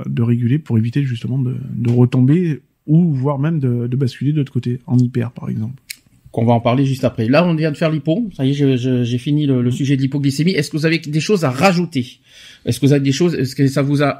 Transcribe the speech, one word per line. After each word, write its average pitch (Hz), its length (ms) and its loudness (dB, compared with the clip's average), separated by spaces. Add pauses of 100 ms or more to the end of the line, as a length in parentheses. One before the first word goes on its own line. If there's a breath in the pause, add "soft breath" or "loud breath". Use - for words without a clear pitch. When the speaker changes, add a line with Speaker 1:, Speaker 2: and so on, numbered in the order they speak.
Speaker 1:
de 135 160 -2
réguler 120 360 2
pour 117 180 -2
éviter, 120 260 0
justement, 123 360 -4
de, 123 160 -4 (180)
de 120 180 -2
retomber 131 680 4 (260)
ou 160 260 4
voire 135 260 -2
même 156 200 0
de, 120 280 -2
de 120 80 -4
basculer 139 380 -2
de 156 60 0
l'autre 139 140 -2
côté, 123 340 -4
en 123 100 2
hyper, 123 340 0
par - 180 -12
exemple. 120 320 -8 (500)
Speaker 2:
Qu'on 113 140 -2
va 120 80 4
en 120 80 2
parler 123 240 0
juste 135 180 -2
après. 113 240 -2
Là, 151 180 4
on 170 100 0
vient 156 160 -2
de 143 60 -8
faire 160 140 0
l'hypo. 165 440 -2
Ça 135 100 -2
y 135 60 2
est, - 20 0
je, 139 240 2
je, 123 260 0
j'ai 120 140 -2
fini 147 280 -2
le, 131 160 2
le 123 80 2
sujet 135 280 0
de 131 40 0
l'hypoglycémie. 139 500 0
Est-ce 151 200 -2
que 156 60 -4
vous 147 80 -2
avez 165 120 2
des 156 220 -4
choses 175 240 0
à 139 80 2
rajouter ? 165 680 0 (440 loud breath)
Est-ce - 160 -2
que 143 60 0
vous 135 80 6
avez 139 100 2
des 139 80 0
choses, 165 240 0
est-ce 123 180 -2
que 139 140 2
ça 139 140 0
vous 143 200 0
a 143 60 2 (120)